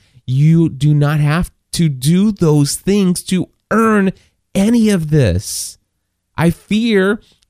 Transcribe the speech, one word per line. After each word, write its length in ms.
You 420
do 260
not 260
have 320
to 140
do 460
those 420
things 480
to 240
earn 400
any 360
of 200
this. 680
I 140
fear 720